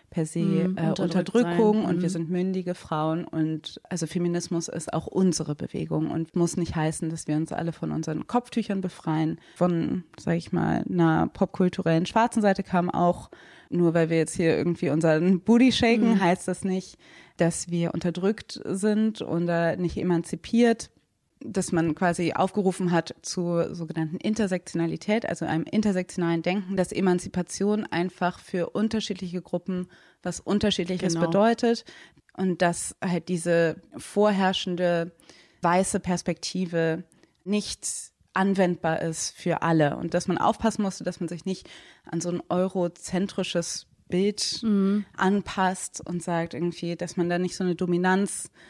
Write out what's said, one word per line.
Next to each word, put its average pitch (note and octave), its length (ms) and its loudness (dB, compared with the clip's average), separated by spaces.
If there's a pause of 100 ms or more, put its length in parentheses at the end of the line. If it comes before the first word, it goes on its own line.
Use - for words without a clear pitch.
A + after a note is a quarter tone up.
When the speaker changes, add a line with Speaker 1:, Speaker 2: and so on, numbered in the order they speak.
(100)
Speaker 1:
per D#3+ 160 -2
se, E3 140 -4
Speaker 2:
Mhm, F#3 180 2 (180)
Speaker 1:
äh, E3 140 0
Speaker 2:
unterdrückt F#3+ 100 -2
Speaker 1:
Unterdrückung F#3+ 760 2
Speaker 2:
sein. G#3+ 100 2
Speaker 1:
und F3+ 160 0
wir F3+ 80 0
Speaker 2:
Mhm. - 20 -6
Speaker 1:
sind E3 180 -4
mündige F3+ 440 -2
Frauen D#3+ 500 -2
und D#3 640 -4
also E3+ 180 -4
Feminismus F3 640 -2
ist - 240 -8
auch D#3+ 140 -2
unsere D#3+ 480 0
Bewegung D#3 560 -4
und - 260 -4
muss E3+ 220 0
nicht E3+ 180 -2
heißen, D#3+ 320 -2
dass D#3+ 180 -8
wir D3+ 100 0
uns D#3+ 160 -2
alle E3 200 -4
von D#3 180 -6
unseren D#3 360 -4
Kopftüchern G#3+ 560 -2
befreien. D#3+ 580 -2 (160)
Von, F3+ 480 0 (160)
sag E3 160 -2
ich - 160 -6
mal, E3 400 0
einer E3 400 4
popkulturellen F3+ 720 0
schwarzen A#3 380 2
Seite G3 200 2
kam F3 280 0
auch, - 400 0 (400)
nur E3+ 240 4
weil E3 160 4
wir E3 80 4
jetzt D#3 180 0
hier E3 220 4
irgendwie D#3+ 320 0
unseren E3 500 4
Booty A#3 320 6
shaken, A3+ 440 4
Speaker 2:
Mhm. F#3 40 4
Speaker 1:
heißt F#3 280 2
das F3+ 160 -4
nicht, F#3 340 -4 (400)
dass E3+ 320 0
wir E3+ 240 0
unterdrückt F3+ 720 -2
sind G#3+ 560 0
oder E3+ 540 0
nicht F3 200 -2
emanzipiert. A3 960 0 (500)
Dass F#3+ 300 -4
man E3 240 2
quasi F3 380 0
aufgerufen F#3 580 0
hat E3+ 320 0
zu E3+ 500 -2
sogenannten D#3+ 440 -6
Intersektionalität, F#3 1080 -2
also - 200 -4
einem - 260 -2
intersektionalen F3+ 720 0
Denken, F#3 340 -2
dass F3+ 140 0
Emanzipation F#3+ 920 0
einfach F3+ 560 -2
für - 300 -4
unterschiedliche G3+ 720 -4
Gruppen F3+ 460 -6 (380)
was F3 160 -6
Unterschiedliches F#3 760 0
Speaker 2:
Genau. E3+ 120 2
Speaker 1:
bedeutet A3+ 580 2 (520)
und F#3 240 0
dass - 400 0
halt F3 280 -2
diese E3+ 480 2 (200)
vorherrschende F#3 1160 0 (500)
weiße F3+ 380 2
Perspektive F3 1040 -2 (400)
nicht G3+ 420 -4 (480)
anwendbar F3+ 680 2
ist E3 340 -4
für - 260 -2
alle D#3+ 340 4
und E3+ 180 -4
dass F3+ 120 0
man F3+ 120 0
aufpassen A3 440 2
musste, G3 220 -4
dass F3+ 160 -6
man E3+ 80 -4
sich E3+ 160 -8
nicht F#3+ 240 -4 (420)
an E3+ 100 -2
so F3 100 -2
ein F3 180 -2
eurozentrisches F3+ 1400 -2 (220)
Bild G3 540 0
Speaker 2:
Mhm. G3+ 420 2 (120)
Speaker 1:
anpasst F#3+ 880 0
und F3 180 -6
sagt E3+ 320 -2
irgendwie, E3+ 420 -4
dass E3+ 200 -8
man F3 120 2
da F3 100 0
nicht F3+ 180 -2
so F#3+ 80 -2
eine F3+ 100 2
Dominanz F#3 760 0 (200)